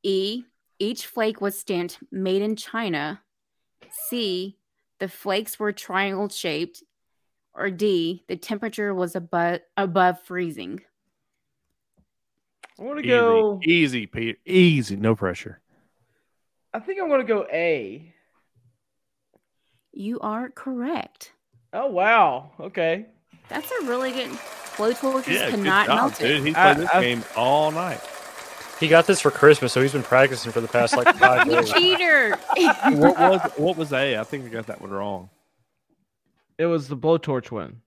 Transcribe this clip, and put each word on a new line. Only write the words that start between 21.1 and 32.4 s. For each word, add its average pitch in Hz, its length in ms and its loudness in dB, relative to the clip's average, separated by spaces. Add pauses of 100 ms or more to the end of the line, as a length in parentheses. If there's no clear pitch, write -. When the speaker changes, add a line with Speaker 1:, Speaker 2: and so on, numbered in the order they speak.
Speaker 2:
Oh, 254 140 -4
wow. 180 720 4
Okay. 180 460 -4 (440)
Speaker 1:
That's - 200 -8
a 466 160 -4
really 254 280 -2
good, 254 160 -6 (480)
blowtorches 262 500 -2
Speaker 3:
Yeah, - 240 0
good 247 60 -2
Speaker 1:
cannot 202 300 2
Speaker 3:
job, 139 80 4
Speaker 1:
melt 262 260 0
it. - 60 0
Speaker 3:
dude. 143 200 2
He 156 80 -2
Speaker 2:
I, 185 180 8
Speaker 3:
played 143 40 2
this 170 160 -2
Speaker 2:
I 185 80 4
Speaker 3:
game 120 220 0 (120)
all 143 360 2
night. 165 280 -6 (800)
Speaker 4:
He 160 80 0
got 165 180 8
this 196 160 4
for 147 80 4
Christmas, 139 440 6
so 127 80 2
he's 135 120 2
been 139 80 -2
practicing 127 500 2
for 117 100 -2
the 117 80 -6
past, 120 260 2
like, - 220 4
five - 300 6
Speaker 1:
<laughs> - 0 -
You - 100 2
Speaker 4:
days. 453 160 0
Speaker 1:
cheater. 330 680 2 (180)